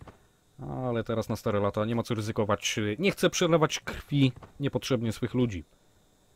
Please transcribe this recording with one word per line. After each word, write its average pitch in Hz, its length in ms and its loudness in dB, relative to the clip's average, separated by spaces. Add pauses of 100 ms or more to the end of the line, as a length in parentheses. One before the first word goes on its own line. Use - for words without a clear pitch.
(580)
Ale 127 440 -4
teraz 110 260 -2
na 113 60 0
stare 104 240 0
lata 104 260 0
nie 117 100 -2
ma 113 80 0
co 120 120 -2
ryzykować. 107 640 0 (200)
Nie 190 120 2
chce - 180 2
przelewać 160 500 2
krwi - 520 2 (280)
niepotrzebnie 123 520 0
swych - 220 -4
ludzi. 113 300 0 (720)